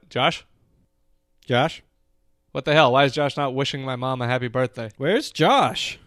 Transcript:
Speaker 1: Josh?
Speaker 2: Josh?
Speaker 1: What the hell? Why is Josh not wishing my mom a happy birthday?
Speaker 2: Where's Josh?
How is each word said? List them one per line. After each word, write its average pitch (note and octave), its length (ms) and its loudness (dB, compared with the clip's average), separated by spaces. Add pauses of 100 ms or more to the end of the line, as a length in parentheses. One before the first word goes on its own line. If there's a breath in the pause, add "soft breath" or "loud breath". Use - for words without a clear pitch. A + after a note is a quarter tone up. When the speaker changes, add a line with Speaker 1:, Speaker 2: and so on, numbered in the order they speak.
Speaker 1:
Josh? C#3+ 360 -2 (1000)
Speaker 2:
Josh? C3 380 -2 (680)
Speaker 1:
What C#3+ 140 -8
the D3+ 80 0
hell? D3 200 6
Why C#3 100 6
is C#3 100 2
Josh C#3+ 240 -2
not C#3 160 -2
wishing C3+ 300 -4
my C3 120 -6
mom B2+ 280 -4
a A#2 40 -2
happy B2 200 -2
birthday? A#2+ 500 -4
Speaker 2:
Where's G3 340 -2
Josh? D#3+ 760 2